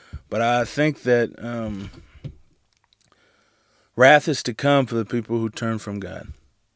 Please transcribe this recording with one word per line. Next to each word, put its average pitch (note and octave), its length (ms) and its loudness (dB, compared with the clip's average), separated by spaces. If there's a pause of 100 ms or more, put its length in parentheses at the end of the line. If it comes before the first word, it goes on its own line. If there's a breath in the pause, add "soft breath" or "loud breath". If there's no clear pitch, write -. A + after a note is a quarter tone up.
(280 loud breath)
But A2 120 -4
I A#2+ 240 2
think D3 380 -2
that, A#2+ 280 2 (120)
um, A2 480 -8 (2000 loud breath)
wrath C#3 320 6
is C#3+ 160 -2
to A2+ 100 -2
come C#3 320 2
for A#2+ 80 -8
the A2+ 100 0
people A#2 340 -4
who A2+ 120 -2
turn A2+ 280 -6
from G2+ 200 -8
God. F2 340 -12 (440)